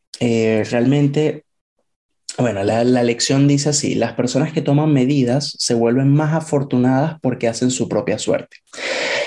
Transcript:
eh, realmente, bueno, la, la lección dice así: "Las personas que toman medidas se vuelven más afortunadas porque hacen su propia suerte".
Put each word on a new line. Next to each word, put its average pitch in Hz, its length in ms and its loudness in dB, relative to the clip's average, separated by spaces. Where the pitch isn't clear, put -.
eh, 110 500 2
realmente, 143 760 0
bueno, 107 260 -2
la, 110 200 0
la 127 180 2
lección 135 440 2
dice 143 220 2
así: - 260 -2
"Las 113 200 -2
personas 135 380 -2
que 151 100 -2
toman 151 300 2
medidas 135 680 0
se - 160 -2
vuelven 120 400 2
más 151 180 2
afortunadas 135 880 0
porque 120 260 -2
hacen 120 240 0
su 120 180 -2
propia 101 300 -2
suerte". - 380 -4